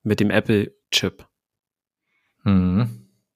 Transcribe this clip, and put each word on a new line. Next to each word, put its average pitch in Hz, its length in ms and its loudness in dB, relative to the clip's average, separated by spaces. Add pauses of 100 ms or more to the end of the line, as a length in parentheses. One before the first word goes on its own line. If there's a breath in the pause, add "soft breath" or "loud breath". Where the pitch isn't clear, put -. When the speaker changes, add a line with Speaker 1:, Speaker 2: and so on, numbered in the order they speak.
Speaker 1:
mit 107 160 -2
dem 104 120 0
Apple-Chip. - 920 -2 (1160)
Speaker 2:
Mhm. 95 560 0 (380)